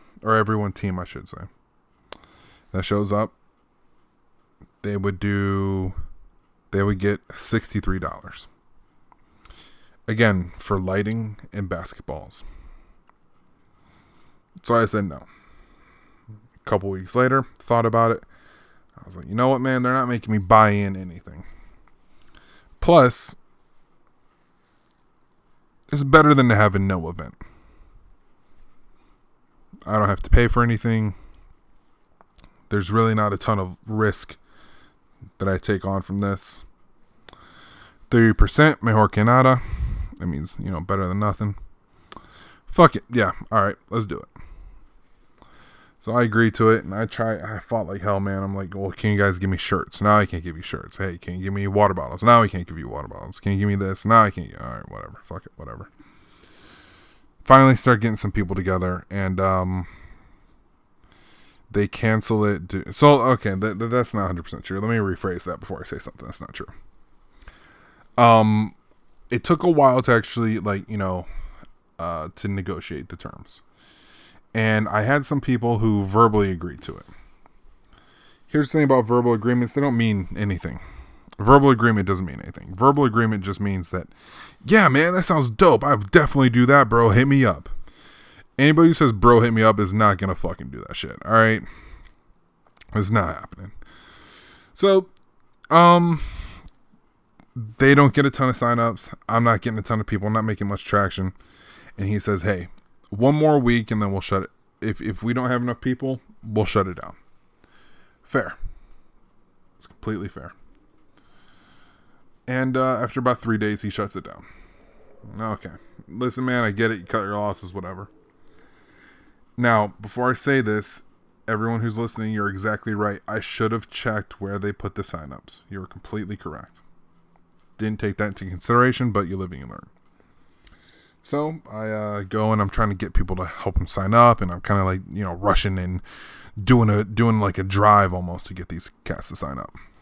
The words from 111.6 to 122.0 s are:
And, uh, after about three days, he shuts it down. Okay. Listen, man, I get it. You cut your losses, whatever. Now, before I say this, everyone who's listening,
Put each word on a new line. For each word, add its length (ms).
And, 320
uh, 200
after 240
about 180
three 180
days, 260
he 80
shuts 260
it 80
down. 200
Okay. 300
Listen, 360
man, 200
I 80
get 180
it. 80
You 60
cut 180
your 120
losses, 380
whatever. 380
Now, 440
before 300
I 40
say 260
this, 440
everyone 360
who's 160
listening, 340